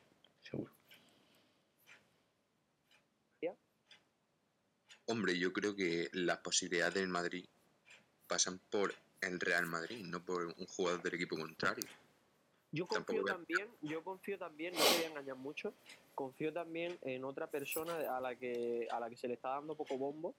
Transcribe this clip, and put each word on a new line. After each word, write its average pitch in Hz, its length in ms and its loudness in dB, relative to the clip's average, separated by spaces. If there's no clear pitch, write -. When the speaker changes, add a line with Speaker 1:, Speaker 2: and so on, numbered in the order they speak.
Speaker 1:
seguro. - 280 -6
Speaker 2:
¿Ya? 175 140 -6
Speaker 3:
Hombre, 95 320 2
yo 90 140 4
creo 101 220 0
que 85 380 2
las 85 260 2
posibilidades 87 560 2
del 95 120 2
Madrid 87 380 -2
pasan 92 320 0
por 98 240 4
el 90 180 0
Real 87 260 4
Madrid, 85 400 -4
no 85 180 -4
por 90 220 0
un 87 220 -6
jugador 87 340 2
del 87 140 0
equipo 85 220 -2
contrario. 82 480 -2
Speaker 2:
Yo 165 140 -2
Speaker 3:
Tampoco - 200 0
Speaker 2:
confío 190 180 2
Speaker 3:
veo 196 120 2
Speaker 2:
también, 175 340 0
yo 156 220 -4
confío 190 340 -6
también, 170 360 -6
no 170 80 2
te 170 140 8
voy 165 80 4
a 160 40 -2
engañar 139 300 -8
mucho, 143 360 -6
confío 143 380 -2
también 165 500 -4
en 131 220 -4
otra 139 260 -4
persona 160 460 -2
a - 20 -2
la 127 160 -2
que, 120 560 0
a 120 80 0
la 117 100 -4
que 120 60 -12
se 123 140 -4
le 120 60 -2
está 131 160 -4
dando 147 240 -4
poco 147 220 -2
bombo 151 420 -2